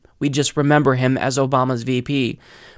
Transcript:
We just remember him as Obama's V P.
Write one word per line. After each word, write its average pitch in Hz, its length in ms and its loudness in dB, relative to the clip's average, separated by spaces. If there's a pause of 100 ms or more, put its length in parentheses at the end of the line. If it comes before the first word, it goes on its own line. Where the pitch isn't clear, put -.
(200)
We 147 80 -2
just 139 280 -2
remember 143 380 4
him 127 240 0
as 131 200 -2
Obama's 131 440 0
V 123 200 -2
P. 131 360 -4 (400)